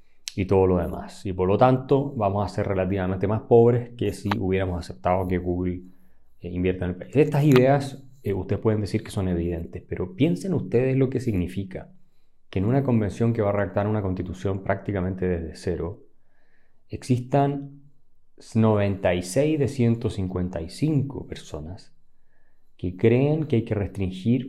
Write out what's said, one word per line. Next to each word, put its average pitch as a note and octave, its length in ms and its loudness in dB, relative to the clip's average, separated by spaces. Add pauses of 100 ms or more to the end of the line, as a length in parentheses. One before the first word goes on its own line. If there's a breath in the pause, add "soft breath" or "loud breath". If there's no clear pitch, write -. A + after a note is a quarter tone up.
(360)
y G2 100 -2
todo F#2+ 220 6
lo F#2 100 4
demás. F2+ 480 -6
Y G2 80 -4
por F#2 140 0
lo G2 100 4
tanto, C3 580 4
vamos G2+ 300 0
a - 80 -8
ser G2+ 140 -2
relativamente F#2 600 0
más G#2+ 140 -2
pobres A#2+ 560 6
que G#2 160 -2
si - 240 -6
hubiéramos F#2 420 0
aceptado F#2 480 -2
que F#2 120 0
Google, F2+ 420 -2 (580 soft breath)
eh, F2 100 -12
invierta F2+ 360 0
en F2+ 60 0
el F2+ 60 -8
país. - 180 -10
Estas D3+ 280 4
ideas, C#3 640 4 (160)
eh, G2+ 100 -2
ustedes F#2 280 -4
pueden G#2+ 200 0
decir G#2 220 -4
que - 80 -14
son F#2+ 160 -2
evidentes, E2+ 600 -4
pero F#2 280 -6
piensen E3+ 380 0
ustedes C3 420 0
lo C3+ 140 2
que B2 100 -4
significa G2 720 -4 (600)
que - 80 -2
en F#2+ 60 0
una C3+ 180 2
convención A2+ 500 0
que A2+ 80 0
va G2+ 80 2
a G2+ 40 2
redactar G2+ 340 0
una G#2+ 160 0
constitución F#2 600 -4
prácticamente F#2+ 640 -2
desde E2 280 -4
cero, E2+ 480 -6 (840)
existan C#3 960 -2 (720)
noventa G2+ 600 4
y F2+ 80 -2
seis D3+ 360 0
de B2+ 80 2
ciento A#2 420 0
cincuenta F#2 520 -4
y F2 80 -10
cinco - 580 -2
personas - 680 -12 (800)
que F#2 180 -6
creen C#3 480 4
que A#2+ 140 0
hay A2 80 0
que A2 100 -4
restringir G2+ 720 -2